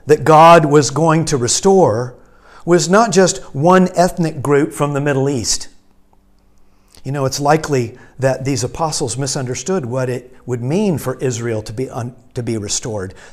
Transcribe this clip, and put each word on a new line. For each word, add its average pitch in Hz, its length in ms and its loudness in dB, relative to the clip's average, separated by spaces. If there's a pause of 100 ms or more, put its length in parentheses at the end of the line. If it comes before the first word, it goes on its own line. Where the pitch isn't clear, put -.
that 139 180 2
God 160 400 8
was 143 240 4
going 156 360 0
to 151 120 -2
restore 123 760 0 (500)
was 165 240 2
not 208 240 2
just 180 240 2 (180)
one 180 400 4
ethnic 170 460 -2
group 143 320 2
from 147 200 -4
the 139 60 -2
Middle 139 300 -2
East. 123 400 -4 (1400)
You 131 80 -8
know, 143 100 -4
it's 131 160 -4
likely 143 580 0 (220)
that 131 240 0
these 127 220 -4
apostles 151 520 -6
misunderstood 135 680 -6
what 127 240 -4
it - 260 -10 (100)
would 120 160 -6
mean 165 360 -2
for 127 220 -6
Israel 117 420 -4
to 110 100 -14
be 127 180 -8
un-, 123 240 -10 (200)
to 123 100 -8
be 113 140 -4
restored. 101 560 -8 (200)